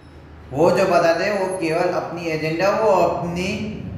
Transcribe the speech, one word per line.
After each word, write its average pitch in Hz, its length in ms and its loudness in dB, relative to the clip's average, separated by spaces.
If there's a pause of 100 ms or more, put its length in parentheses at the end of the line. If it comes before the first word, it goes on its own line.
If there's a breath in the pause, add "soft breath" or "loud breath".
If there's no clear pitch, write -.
(520)
वो 151 200 4
जो 190 140 2
बताते 170 380 4
हैं 202 160 -2
वो 190 180 -4
केवल 175 320 0
अपनी 170 320 -4
एजेंडा, 160 480 -2
वो 214 220 2
अपनी 170 560 0 (500)